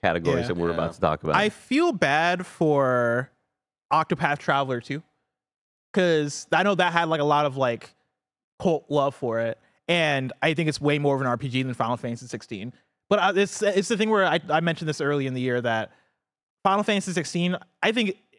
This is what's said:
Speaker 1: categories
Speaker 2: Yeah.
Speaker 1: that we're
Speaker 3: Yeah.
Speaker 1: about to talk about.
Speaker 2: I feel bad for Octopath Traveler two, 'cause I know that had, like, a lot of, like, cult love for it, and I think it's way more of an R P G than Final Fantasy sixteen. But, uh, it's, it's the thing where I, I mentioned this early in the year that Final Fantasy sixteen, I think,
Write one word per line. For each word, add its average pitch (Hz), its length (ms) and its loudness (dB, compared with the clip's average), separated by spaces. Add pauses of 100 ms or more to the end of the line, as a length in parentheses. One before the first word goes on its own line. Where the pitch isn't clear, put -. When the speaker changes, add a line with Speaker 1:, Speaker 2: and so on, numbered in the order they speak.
Speaker 1:
categories 85 400 0
Speaker 2:
Yeah. - 60 -4
Speaker 1:
that 87 80 -2
we're 85 140 0
Speaker 3:
Yeah. 82 40 -2
Speaker 1:
about 82 200 -2
to - 60 -12
talk 78 220 0
about. 78 140 0
Speaker 2:
I 208 120 2
feel 302 440 -2
bad 170 540 0
for 127 840 0 (600)
Octopath 151 460 0
Traveler 135 420 -2
two, 147 220 -10 (880)
'cause 160 600 0
I 160 100 2
know 202 120 2
that 175 180 2
had, 170 160 2
like, 160 120 0
a 147 40 2
lot 147 220 4
of, 135 100 -2
like, 123 380 -2 (680)
cult 165 280 0
love 139 260 0
for 117 260 -4
it, 117 180 -4 (300)
and 151 440 0 (100)
I 156 120 2
think 156 140 0
it's 143 120 -4
way 147 180 2
more 143 160 2
of 135 60 -2
an 135 60 -2
R 120 100 0
P 135 120 -8
G 131 140 -2
than 131 120 -4
Final 120 220 -2
Fantasy 120 300 -10
sixteen. 110 460 -12 (380)
But, 208 80 4
uh, 190 180 2
it's, 202 260 0
it's 196 260 0
the 233 80 2
thing 214 120 0
where 208 160 2
I, 165 240 2
I 156 120 2
mentioned 165 280 -2
this 151 140 -4
early 143 240 0
in 127 80 -4
the 127 60 -4
year 123 200 0
that 113 300 -2 (720)
Final 196 180 2
Fantasy 202 300 -2
sixteen, 175 440 -2 (260)
I 208 100 2
think, 214 240 0 (220)